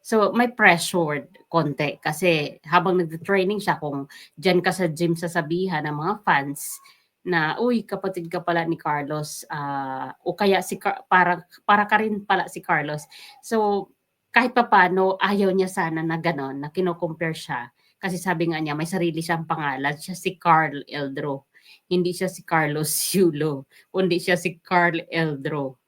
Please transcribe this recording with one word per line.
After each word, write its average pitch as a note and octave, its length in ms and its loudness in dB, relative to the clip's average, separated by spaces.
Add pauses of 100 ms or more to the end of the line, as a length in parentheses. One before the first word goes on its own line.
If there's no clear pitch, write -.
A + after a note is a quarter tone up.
So, G#3 300 2
may A#3 200 2
pressured E3 760 2 (220)
konti D3 500 0
kasi D#3 640 0
habang F3+ 360 2
nagte-training F#3 600 0
siya, F3 200 -2
kung C#3 280 -6 (320)
diyan F3+ 240 4
ka F#3 80 2
sa F3+ 160 -2
gym E3 320 0
sasabihan E3+ 640 -2
ng D3+ 80 -2
mga E3 300 -4
fans C#3+ 560 -2 (420)
na, E3 400 0
"Uy, A#3 240 0
kapatid F#3 460 -6
ka F3+ 100 -4
pala E3+ 240 0
ni D#3+ 140 -2
Carlos," D3 720 -6
ah, C#3 720 -8
o E3+ 100 -4
kaya F#3 300 2
si G#3+ 160 -8
Car-, - 320 -4
para, F3 320 4 (240)
para G#3 180 6
ka G#3+ 140 2
rin G#3+ 240 -2
pala F#3+ 240 0
si - 160 -12
Carlos. D3+ 400 -2 (400)
So, G#3 480 -2 (400)
kahit B3 240 2
papaano, F#3+ 640 4
ayaw G3 320 2
niya F#3 160 2
sana E3 340 -2
na E3 140 -2
ganon, C#3+ 480 -4
na D3 80 -8
kino-compare E3+ 640 -4
siya. B2+ 320 -8 (340)
Kasi F3+ 160 -4
sabi E3+ 320 -2
nga D#3+ 80 -2
niya, D#3 160 -4
may D#3 160 -4
sarili E3+ 320 -2
siyang E3 240 -2
pangalan. D3 480 -2
Siya E3 240 -12
si - 240 -8
Carl D#3 480 4
Eldro. C#3+ 560 -6 (400)
Hindi F3+ 320 0
siya F#3 140 -2
si - 100 -16
Carlos D3+ 480 0
<laughs> - 240 -2
Yulo, D3+ 560 2 (240)
kundi F3+ 240 2
siya F#3 160 0
si F3 240 -2
Carl E3+ 540 2
Eldro. D3 680 -2 (100)